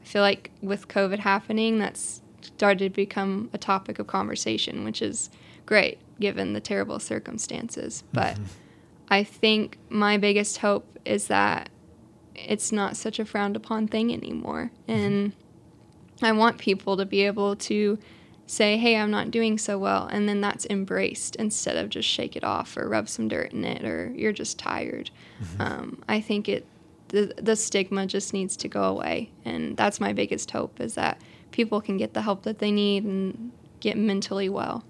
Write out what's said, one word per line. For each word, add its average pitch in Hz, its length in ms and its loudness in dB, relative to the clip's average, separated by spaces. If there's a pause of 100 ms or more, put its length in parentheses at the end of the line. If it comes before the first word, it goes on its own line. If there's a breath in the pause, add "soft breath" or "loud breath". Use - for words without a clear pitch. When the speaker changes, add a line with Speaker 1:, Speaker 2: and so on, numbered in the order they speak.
Speaker 1:
I - 40 -20
feel 208 180 2
like 196 280 2 (100)
with 196 260 -4
covid 196 320 2
happening, 214 580 2
that's - 440 -4 (200)
started 202 380 4 (140)
to - 20 -10
become 196 580 -2
a 202 40 -8
topic 190 420 -2
of - 80 -6
conversation, - 760 -2
which 110 180 -4
is - 280 -4 (360 loud breath)
great - 340 4 (200)
given 196 340 0
the 214 60 -2
terrible 196 400 -2
circumstances. - 1120 -8
But - 240 0
Speaker 2:
Mm-hmm. 104 80 -6 (680 loud breath)
Speaker 1:
I 202 120 6
think 214 540 2 (120)
my 208 280 4
biggest 208 400 4
hope - 480 0
is 202 220 0
that - 420 4 (680)
it's - 360 -2
not 208 260 0
such - 220 -6
a 214 60 -2
frowned 202 300 0
upon 220 320 -2
thing 226 260 2
anymore. - 580 -6 (160)
Speaker 2:
Mm-hmm. 226 120 0
Speaker 1:
And 202 340 2 (880)
I 226 120 4
want 226 240 6
people 196 400 0
to 190 80 0
be 196 200 4
able 202 300 2
to 208 420 2 (500 loud breath)
say, 214 300 4
"Hey, 226 200 6
I'm 208 140 2
not 208 200 0
doing 220 260 2
so 202 200 -2
well," 196 340 2
and 208 160 2
then 202 140 2
that's - 280 -2
embraced 190 680 -2
instead 214 400 0
of 202 120 -2
just - 200 -2
shake - 260 -2
it - 80 -6
off - 340 -2
or - 120 -4
rub 107 180 0
some 110 200 -4
dirt - 260 -2
in 107 100 -4
it - 220 -4
or 82 300 -4
"You're 214 180 -2
just - 260 -6
tired." - 520 -4 (300 loud breath)
Speaker 2:
Mm-hmm. 92 200 -8
Speaker 1:
Um, - 480 -6
I 214 120 2
think 208 280 -2
it, - 160 -2 (440)
the, 202 280 2
the 220 180 2
stigma 196 500 0
just 196 280 -4
needs 190 240 -2
to - 100 -6
go - 160 0
away. - 480 -2 (140)
And 220 320 -4
that's 208 240 2
my 202 120 0
biggest - 380 -2
hope, - 280 -6
is 226 160 -6
that - 240 -2 (320 loud breath)
people 220 300 0
can 196 160 -4
get - 160 -4
the 220 80 -2
help 202 220 -2
that 220 160 -6
they 208 120 2
need 202 340 2
and 190 460 -4 (280)
get - 180 -2
mentally 196 520 0
well. 214 400 -4